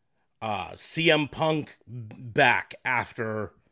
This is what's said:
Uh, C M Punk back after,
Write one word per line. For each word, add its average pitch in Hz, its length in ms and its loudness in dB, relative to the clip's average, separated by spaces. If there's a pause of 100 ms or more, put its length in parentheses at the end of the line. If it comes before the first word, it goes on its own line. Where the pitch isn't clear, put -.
(420)
Uh, 98 340 -4
C - 360 0
M 151 160 4
Punk 156 500 -2 (100)
back 113 960 0
after, 110 680 -4 (200)